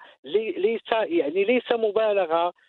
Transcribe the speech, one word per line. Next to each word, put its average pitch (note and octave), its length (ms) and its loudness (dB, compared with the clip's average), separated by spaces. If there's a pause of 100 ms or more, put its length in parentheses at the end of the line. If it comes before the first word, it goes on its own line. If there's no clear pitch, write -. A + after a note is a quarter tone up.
(240)
لي-، G3+ 280 -2
ليس، G#3+ 400 -2
يعني F#3 520 0
ليس A#3+ 280 0
مبالغة G3 800 0 (160)